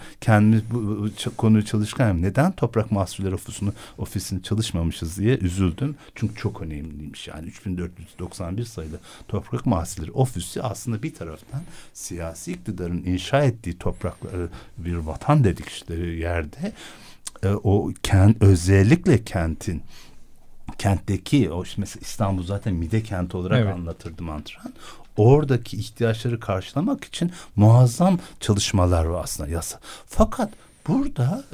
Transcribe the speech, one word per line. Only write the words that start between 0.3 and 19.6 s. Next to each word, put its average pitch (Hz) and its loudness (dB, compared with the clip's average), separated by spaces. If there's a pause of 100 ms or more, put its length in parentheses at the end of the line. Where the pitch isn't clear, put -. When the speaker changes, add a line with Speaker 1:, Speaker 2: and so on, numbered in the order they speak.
Speaker 1:
bu, 120 -2
bu 104 -2
ç-, - -8
konuyu 110 6
çalışırken 104 0
neden 135 2
Toprak 110 -2
Mahsulleri 95 -2
Ofisi'ni, - -6 (280)
ofisini 95 -6
çalışmamışız 85 -2
diye 110 2
üzüldüm. 95 0 (180)
Çünkü 110 -4
çok - -6
önemliymiş. 73 -10
Yani 80 -12
üç - -14
bin 90 -4
dört 87 -6
yüz 85 -18 (100)
doksan 90 -8
bir 120 -4
sayılı 80 -12 (280)
Toprak 113 -4
Mahsulleri 87 -2
Ofisi - -2
aslında 110 -6
bir 151 -8
taraftan 82 -12 (320)
siyasi 82 -10
iktidarın 90 -6
inşa 92 0
ettiği 113 -2
toprakları, 90 -4 (300)
bir 85 -4
vatan 85 2
dedikleri 85 -2
yerde, 85 -4 (680)
e, 95 2
o 98 2 (100)
kent, 101 6
özellikle 98 6
kentin, 82 -4 (960)